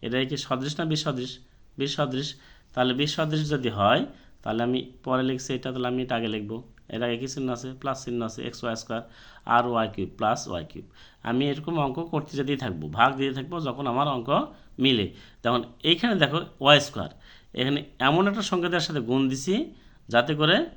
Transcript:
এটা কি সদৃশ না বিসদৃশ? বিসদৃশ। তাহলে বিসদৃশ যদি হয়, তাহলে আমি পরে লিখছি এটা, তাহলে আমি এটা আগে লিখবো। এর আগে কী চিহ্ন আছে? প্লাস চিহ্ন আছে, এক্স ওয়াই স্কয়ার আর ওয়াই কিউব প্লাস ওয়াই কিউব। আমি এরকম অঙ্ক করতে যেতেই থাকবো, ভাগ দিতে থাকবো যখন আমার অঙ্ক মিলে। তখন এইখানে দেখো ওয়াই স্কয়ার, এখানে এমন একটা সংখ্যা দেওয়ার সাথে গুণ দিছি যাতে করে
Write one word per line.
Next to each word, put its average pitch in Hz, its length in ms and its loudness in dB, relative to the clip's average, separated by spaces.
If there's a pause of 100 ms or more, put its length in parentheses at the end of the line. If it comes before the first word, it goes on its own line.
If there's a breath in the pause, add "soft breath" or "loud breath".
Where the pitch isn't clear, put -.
এটা 117 160 -2 (120)
কি 147 80 -4
সদৃশ 135 420 -4
না 170 60 -2
বিসদৃশ? 143 460 -2 (460 soft breath)
বিসদৃশ। 139 520 -2 (440 soft breath)
তাহলে 127 200 2
বিসদৃশ 151 560 0
যদি 131 200 0
হয়, 104 360 4 (380 loud breath)
তাহলে 110 200 -2
আমি 127 160 0 (240)
পরে 131 200 2
লিখছি 131 300 -2
এটা, 131 180 -4
তাহলে 127 160 -4
আমি 123 160 -2
এটা 127 120 -2
আগে 117 120 0
লিখবো। 107 300 -6 (320)
এর 110 140 -4
আগে 120 140 -2
কী 131 100 -6
চিহ্ন 131 220 -4
আছে? 123 180 -6 (140)
প্লাস 135 240 -4
চিহ্ন 120 160 -4
আছে, 113 260 -6
এক্স 120 160 -10
ওয়াই 117 180 -2
স্কয়ার 113 200 -6 (440 loud breath)
আর 120 220 4
ওয়াই 113 280 0
কিউব 92 220 -4
প্লাস 113 300 0
ওয়াই 87 220 -6
কিউব। 80 160 -16 (380 loud breath)
আমি 123 260 0
এরকম 151 300 -4
অঙ্ক 135 180 0 (160)
করতে 151 240 -4
যেতেই 139 200 0
থাকবো, 92 280 -6 (140)
ভাগ 123 180 8
দিতে 135 160 0
থাকবো 131 220 -6 (120)
যখন 135 200 -4
আমার 131 200 2
অঙ্ক 127 220 -4 (500 loud breath)
মিলে। 123 260 4 (380 loud breath)
তখন 120 180 2 (220)
এইখানে 175 400 4
দেখো 143 160 2 (220)
ওয়াই 143 260 10
স্কয়ার, 85 220 -6 (440 loud breath)
এখানে 135 260 0 (200)
এমন 147 280 6
একটা 208 140 0
সংখ্যা 180 280 0
দেওয়ার 170 180 0
সাথে 156 120 -2
গুণ 123 300 2
দিছি 135 260 -2 (540 loud breath)
যাতে 120 260 4
করে 170 300 4 (120)